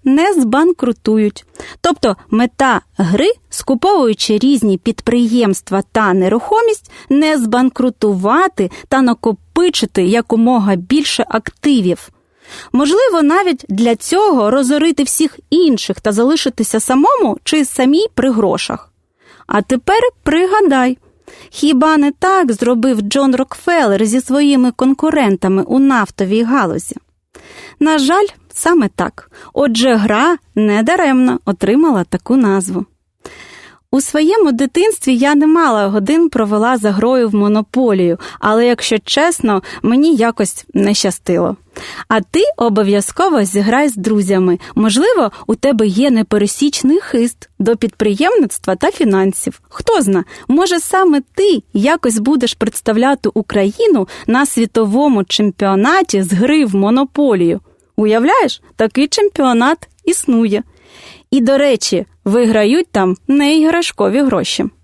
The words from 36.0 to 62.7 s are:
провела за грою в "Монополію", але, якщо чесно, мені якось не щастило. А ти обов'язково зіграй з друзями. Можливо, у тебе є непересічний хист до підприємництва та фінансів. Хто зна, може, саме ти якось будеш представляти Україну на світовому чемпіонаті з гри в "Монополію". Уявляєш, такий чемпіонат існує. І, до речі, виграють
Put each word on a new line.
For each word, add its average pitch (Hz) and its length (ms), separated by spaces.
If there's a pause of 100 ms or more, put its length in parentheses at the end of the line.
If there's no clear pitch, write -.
провела 220 480
за 208 140
грою 226 380
в 208 60
"Монополію", 208 840 (220)
але, 220 260
якщо 233 320
чесно, 262 640 (200)
мені 277 320
якось 226 600
не 202 200
щастило. 180 640 (520)
А 220 120
ти - 200 (160)
обов'язково 214 880
зіграй 208 440
з 233 80
друзями. 185 600 (160)
Можливо, 247 580 (140)
у 226 80
тебе 226 320
є 214 240
непересічний 247 880
хист - 580
до 220 180
підприємництва 214 1000
та 311 140
фінансів. 196 800
Хто - 340
зна, 190 220 (240)
може, 339 320
саме 349 420 (120)
ти 381 280 (100)
якось 233 460
будеш 247 360
представляти 226 800
Україну 208 720 (180)
на 254 200
світовому 226 800
чемпіонаті 202 960
з 180 100
гри 269 320
в 202 100
"Монополію". 214 840 (360)
Уявляєш, 240 640 (140)
такий 247 320
чемпіонат 277 800 (160)
існує. 226 580 (680)
І, 269 100
до 269 180
речі, 262 480 (180)
виграють 226 680